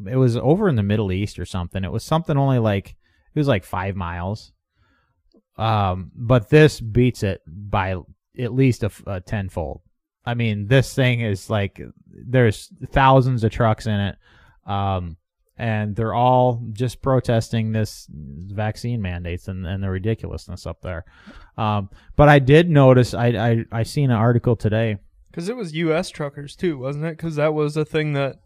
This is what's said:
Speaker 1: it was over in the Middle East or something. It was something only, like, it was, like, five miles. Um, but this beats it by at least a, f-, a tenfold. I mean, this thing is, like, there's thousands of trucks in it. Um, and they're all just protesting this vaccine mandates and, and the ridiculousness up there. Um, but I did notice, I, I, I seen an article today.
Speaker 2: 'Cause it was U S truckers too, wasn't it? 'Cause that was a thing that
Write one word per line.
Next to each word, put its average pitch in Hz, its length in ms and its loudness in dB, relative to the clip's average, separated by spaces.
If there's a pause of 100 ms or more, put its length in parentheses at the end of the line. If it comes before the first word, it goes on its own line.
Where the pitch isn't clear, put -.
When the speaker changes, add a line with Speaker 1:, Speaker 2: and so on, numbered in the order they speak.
Speaker 1:
it 127 60 -4
was 127 200 2
over 180 320 2
in 147 100 2
the 104 40 2
Middle 101 300 0
East 98 260 -4
or 87 80 -8
something. 92 380 -8
It 87 80 -8
was 110 120 -6
something 160 320 -2
only, 139 220 2
like, 104 380 -2 (400)
it 151 40 -2
was, 143 80 0
like, 107 160 0
five 95 320 -6
miles. 87 560 -8 (1040)
Um, 98 580 0
but 120 340 2
this 151 320 6
beats 120 400 0
it 95 240 -4
by 95 520 -4 (420)
at 120 140 -6
least 131 300 2
a, 107 40 0
f-, - 180 -12
a 95 160 -8
tenfold. 90 600 -8 (440)
I 120 80 -4
mean, 107 360 -2
this 131 260 4
thing 123 260 2
is, 104 300 -4
like, 101 280 -2 (320)
there's 120 600 0 (200)
thousands 131 520 4
of 110 80 2
trucks 110 340 0
in 104 140 -2
it. 101 160 -4 (500)
Um, 95 520 -4 (400)
and 107 380 -4
they're 110 180 -2
all 123 580 2
just 117 300 -6
protesting 117 720 0
this - 360 -6
vaccine 101 920 -8
mandates 87 480 -8
and, 92 180 -8
and 95 160 -6
the 98 60 -2
ridiculousness 92 760 -6
up 85 160 -12
there. 87 220 -10 (540)
Um, 104 320 -2 (260)
but 147 140 8
I 147 100 8
did 151 300 6
notice, 131 440 6
I, 120 140 0
I, 117 440 0
I 117 120 -2
seen 139 260 -2
an 120 60 2
article 117 400 2
today. 110 420 -2 (360)
Speaker 2:
'Cause 170 160 -10
it 247 80 -6
was 175 180 -8
U 160 180 0
S 175 160 -4
truckers 143 460 -12
too, 165 220 -4
wasn't 143 280 -6
it? 160 120 -8
'Cause 165 180 -8
that 151 180 2
was 151 220 -2
a 156 80 0
thing 151 300 -2
that 139 320 -4